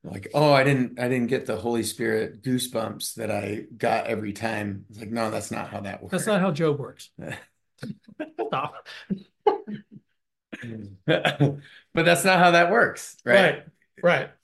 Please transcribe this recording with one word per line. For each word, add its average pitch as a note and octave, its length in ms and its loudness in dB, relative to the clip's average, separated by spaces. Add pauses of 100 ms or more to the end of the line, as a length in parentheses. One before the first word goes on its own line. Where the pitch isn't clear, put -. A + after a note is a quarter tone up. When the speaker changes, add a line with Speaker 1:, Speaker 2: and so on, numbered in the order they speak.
Speaker 1:
Like, - 300 -12
"Oh, C#3+ 200 6
I C3+ 100 6
didn't, B2+ 360 0
I B2 100 -2
didn't B2 180 0
get B2+ 180 -2
the A2 120 -4
Holy A#2 260 -2
Spirit A2 600 -4
goosebumps A2+ 720 -4
that A2 160 -6
I G#2 340 -6 (100)
got A2+ 320 0
every G#2 260 -6
time." G#2 560 -6
It's G#2+ 100 -20
like, A2 120 -12
"No, A2+ 180 -2
that's G#2+ 220 -6
not G#2+ 180 -8
how G#2 120 -8
that G2 200 -10
works." - 100 -10
Speaker 2:
That's F#3 160 -2
not G3+ 120 2
how F#3 120 2
Job D3+ 280 0
works. - 380 -14
Speaker 1:
<laughs> - 1300 -12
Speaker 2:
Stop. D3 400 -6 (580)
Speaker 1:
<laughs> - 1600 -6
But - 1000 -2
that's E3+ 180 4
not F#3 160 6
how F3 120 8
that F3 200 6
works, - 540 0
right? A#2+ 100 6
Speaker 2:
Right, E3 280 4 (400)
right. D#3+ 260 2 (140)